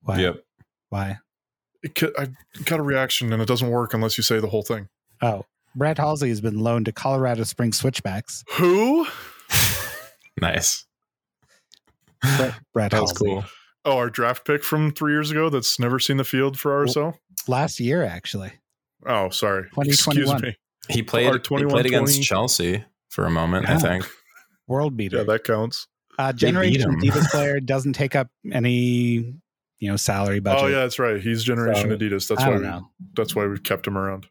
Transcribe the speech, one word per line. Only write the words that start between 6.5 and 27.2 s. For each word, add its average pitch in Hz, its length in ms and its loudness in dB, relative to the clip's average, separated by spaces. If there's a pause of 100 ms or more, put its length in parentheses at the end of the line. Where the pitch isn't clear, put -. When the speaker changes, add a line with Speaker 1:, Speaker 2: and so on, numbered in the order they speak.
Speaker 1:
loaned 113 280 0
to 107 60 -4
Colorado 131 520 -2
Springs 113 340 -2
Switchbacks. - 640 -4 (120)
Speaker 3:
Who? 220 580 4
Speaker 2:
<laughs> - 40 -14 (1200)
Nice. - 440 0 (1500)
Speaker 1:
Brett, 131 180 0 (180)
Brett 104 180 0
Speaker 2:
That 107 120 2
was - 100 0
Speaker 1:
Halsey. - 140 -2
Speaker 2:
cool. 98 180 -2 (400)
Speaker 3:
Oh, 139 140 2
our 120 120 0
draft 123 340 0
pick 147 200 0
from 151 280 2
three 151 200 0
years 151 180 0
ago 156 180 2
that's 135 300 -2
never 123 220 0
seen 139 160 0
the 135 80 0
field 135 340 0
for 143 140 0
R 143 120 2
S 123 120 0
L? 156 200 -2 (300)
Speaker 1:
Last 135 320 -2
year, 139 240 0
actually. 92 480 -6 (560)
Speaker 3:
Oh, 104 240 0
sorry. 95 400 -2
Speaker 1:
Twenty 143 240 -2
twenty-one. 143 420 2
Speaker 3:
Excuse 117 60 -2
me. 120 140 -6 (380)
Speaker 2:
He 117 80 0
played, 117 260 2
Speaker 3:
Our 131 60 4
Speaker 2:
he 127 40 0
played 123 60 -8
Speaker 3:
twenty-one 143 300 0
twenty 127 160 4
Speaker 2:
against 139 320 2
Chelsea 104 600 0 (260)
for 92 160 -2
a 85 40 2
moment, 82 380 2
I - 60 2
Speaker 1:
Yeah. 160 40 4
Speaker 2:
think. 92 300 0 (580)
Speaker 1:
World 139 300 -2
beater. 104 220 -2
Speaker 3:
Yeah, 113 60 0
that 107 200 0
counts. 113 420 -2 (320)
Speaker 1:
Uh, 135 140 0
Speaker 2:
They - 0 -
beat 123 80 -8
Speaker 1:
Generation 147 540 4
Speaker 2:
him. 80 60 0
Speaker 1:
Divas 147 300 4